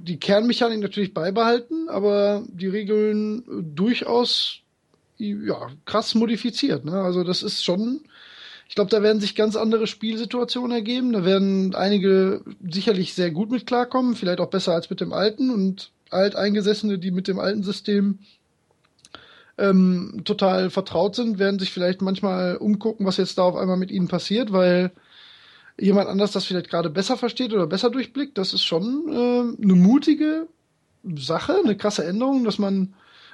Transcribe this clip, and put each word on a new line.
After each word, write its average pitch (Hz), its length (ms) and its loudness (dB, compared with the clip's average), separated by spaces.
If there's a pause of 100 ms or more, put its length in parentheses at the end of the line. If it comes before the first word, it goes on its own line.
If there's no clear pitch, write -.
die 165 160 -6
Kernmechanik 226 640 2
natürlich 196 340 -4
beibehalten, 233 760 0
aber 202 600 2
die 180 200 -8
Regeln, 214 720 0
äh, 202 220 -10 (120)
durchaus, 233 840 0 (580)
ja, 208 500 -6 (160)
krass - 300 -2
modifiziert, 226 720 0
ne? 160 140 -4
Also 180 240 0
das 175 180 -2
ist 208 200 -6
schon, 220 380 -2 (680)
ich - 60 -18
glaub, 202 160 0
da 214 120 2
werden 214 160 4
sich 202 160 -4
ganz 214 220 2
andere 220 300 0
Spielsituationen 240 880 -4
ergeben. 240 420 -2
Da 190 100 0
werden 190 500 2
einige 190 680 2 (280)
sicherlich 185 440 0
sehr 175 160 0
gut 202 200 -2
mit 254 160 -2
klarkommen, 247 480 0
vielleicht 180 260 -2
auch 175 100 -2
besser 185 240 0
als 170 160 -2
mit 185 100 -6
dem 170 140 -6
alten. 214 340 0
Und 190 420 -2 (200)
Alteingesessene, 202 880 0
die 180 120 -4
mit 185 180 -2
dem 190 100 -2
alten 202 240 -2
System, 202 560 0 (1400)
ähm, 185 680 2
total 185 420 2
vertraut 190 480 -2
sind, 226 220 -2
werden 196 200 0
sich 185 140 -6
vielleicht 185 300 -2
manchmal 185 560 -2
umgucken, 214 480 -2
was 185 100 0
jetzt 190 220 -2
da 185 60 4
auf 180 120 2
einmal 185 220 0
mit 185 120 -2
ihnen 180 180 0
passiert, 208 440 -2
weil 180 400 4 (880)
jemand 196 300 4
anders 202 220 0
das 190 120 -2
vielleicht 180 240 -4
gerade 170 220 -2
besser 190 260 -2
versteht 240 380 -2
oder 180 120 2
besser 190 220 0
durchblickt. 269 480 -6
Das 190 160 -2
ist 190 120 -2
schon, 247 440 -2
äh, 240 540 0
eine 190 140 6
mutige 302 720 4 (720)
Sache, 165 480 -2
eine 214 100 4
krasse 208 300 -2
Änderung, 247 400 0
dass 202 140 0
man 196 340 0 (420)